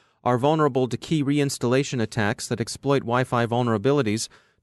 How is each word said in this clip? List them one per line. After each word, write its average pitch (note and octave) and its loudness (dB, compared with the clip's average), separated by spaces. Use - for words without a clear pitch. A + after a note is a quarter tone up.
are B2 2
vulnerable C#3 2
to A2+ -6
key D#3 -2
reinstallation C#3 0
attacks G#2+ -2
that A2+ -4
exploit C3+ -2
Wi-Fi B2 0
vulnerabilities A#2 0